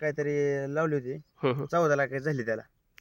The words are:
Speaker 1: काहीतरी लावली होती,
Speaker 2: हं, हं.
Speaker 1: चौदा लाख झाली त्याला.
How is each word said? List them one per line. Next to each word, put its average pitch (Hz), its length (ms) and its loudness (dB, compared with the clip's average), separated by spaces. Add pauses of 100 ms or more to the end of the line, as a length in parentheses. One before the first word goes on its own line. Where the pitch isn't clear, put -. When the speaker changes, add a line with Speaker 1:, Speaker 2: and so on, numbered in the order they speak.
Speaker 1:
काहीतरी 147 340 -2 (400)
लावली 156 200 2
होती, 131 180 -4 (300)
Speaker 2:
हं, 131 100 4
हं. 139 140 -4
Speaker 1:
चौदा 160 300 4
लाख 139 100 2
झाली 135 360 -2
त्याला. 110 200 -2 (380)